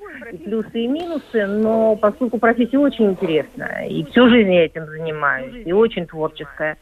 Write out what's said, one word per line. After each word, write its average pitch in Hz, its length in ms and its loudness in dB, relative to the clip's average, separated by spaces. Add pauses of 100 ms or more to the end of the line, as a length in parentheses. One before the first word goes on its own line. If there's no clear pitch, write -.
(320)
и 180 40 -14
плюсы, 220 480 -6
и - 20 -2
минусы, 285 600 -4
но 220 500 2
поскольку 214 420 -2
профессия 233 400 2
очень 247 320 2
интересная, 160 800 -4
и 160 160 -4
всю 240 240 6
жизнь 220 240 6
я 175 140 6
этим 160 200 -8
занимаюсь, 156 800 -6
и 165 60 -4
очень 208 340 2
творческая, 156 760 -8